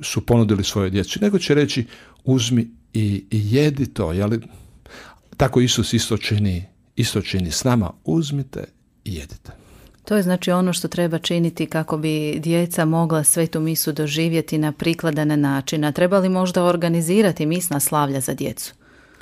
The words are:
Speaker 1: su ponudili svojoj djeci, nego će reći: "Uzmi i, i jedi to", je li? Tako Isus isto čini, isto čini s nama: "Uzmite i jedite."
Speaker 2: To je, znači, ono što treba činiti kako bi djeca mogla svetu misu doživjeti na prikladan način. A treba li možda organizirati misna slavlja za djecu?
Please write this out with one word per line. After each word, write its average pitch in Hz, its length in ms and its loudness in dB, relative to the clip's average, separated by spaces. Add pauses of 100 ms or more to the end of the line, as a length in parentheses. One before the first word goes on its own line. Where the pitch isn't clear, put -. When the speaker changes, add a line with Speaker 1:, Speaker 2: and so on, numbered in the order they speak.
Speaker 1:
su - 240 -6
ponudili 107 380 4
svojoj 95 260 -2
djeci, 95 300 -2
nego 202 180 2
će 147 160 2
reći: 139 320 0 (380)
"Uzmi 120 460 2 (220)
i, 101 380 -2
i 107 240 0
jedi 139 320 2
to", 85 260 -4
je 98 140 0
li? 113 140 0 (960)
Tako 131 240 4
Isus 117 320 2
isto 113 240 0
čini, 98 480 0 (320)
isto 110 240 0
čini 92 300 -4
s - 140 -6
nama: 117 260 2 (140)
"Uzmite 143 600 -4 (400)
i 98 100 -8
jedite." - 380 -14 (520)
Speaker 2:
To 214 120 0
je, 202 60 2
znači, 180 280 0
ono 180 220 2
što 170 160 -4
treba 165 300 -2
činiti 170 480 -2
kako 160 300 -2
bi 151 420 -2
djeca 170 460 0
mogla 160 400 2
svetu 165 360 0
misu 160 320 -2
doživjeti 156 640 0
na 151 140 0
prikladan 156 680 0
način. 143 440 0
A 147 80 0
treba 180 260 2
li 185 100 2
možda 185 360 2
organizirati 170 840 2
misna 160 340 -2
slavlja 143 400 0
za 135 140 -4
djecu? - 400 -8 (480)